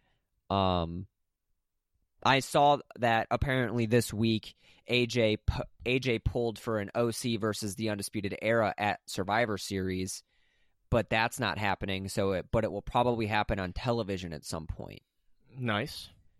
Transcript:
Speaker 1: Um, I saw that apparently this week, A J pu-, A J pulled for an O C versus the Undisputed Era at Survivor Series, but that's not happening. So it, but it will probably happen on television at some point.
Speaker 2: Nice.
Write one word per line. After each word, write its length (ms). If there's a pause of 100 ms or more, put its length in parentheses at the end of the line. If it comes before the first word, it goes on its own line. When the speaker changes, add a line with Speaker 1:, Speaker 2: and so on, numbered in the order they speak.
(480)
Speaker 1:
Um, 580 (1160)
I 180
saw 380 (220)
that 300
apparently 560
this 260
week, 420 (320)
A 200
J 320
pu-, 240 (240)
A 120
J 220
pulled 380
for 200
an 160
O 160
C 260
versus 380
the 160
Undisputed 500
Era 380
at 280
Survivor 520
Series, 640 (680)
but 220
that's 300
not 180
happening. 500
So 240
it, 200
but 100
it 80
will 120
probably 440
happen 320
on 140
television 600
at 120
some 240
point. 340 (560)
Speaker 2:
Nice. 520 (300)